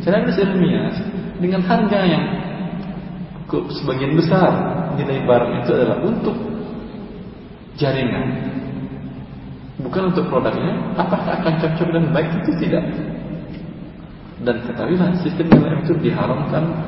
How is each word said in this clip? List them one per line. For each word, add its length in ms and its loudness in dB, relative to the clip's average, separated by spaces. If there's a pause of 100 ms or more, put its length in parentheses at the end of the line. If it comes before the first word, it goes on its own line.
Cara 160 4
medis 160 2
ilmiah 560 4 (480)
dengan 240 2
harga 400 4
yang 200 4 (1200)
ke-, 240 -2
sebagian 440 0
besar 360 6 (440)
nilai 280 -2
barang 280 4 (120)
itu 80 0
adalah 320 4
untuk 320 0 (1400)
jaringan, 460 0 (1500)
bukan 320 0
untuk 160 2
produknya. 480 0 (240)
Apakah 400 0
akan 160 2
cocok 320 0
dan 240 4
baik? 160 2 (160)
Itu 160 2
tidak. 240 2 (1600)
Dan 240 2
ketahuilah, 560 2
sistem 320 0
L 160 8
M 160 0
itu 160 4
diharamkan 600 0 (240)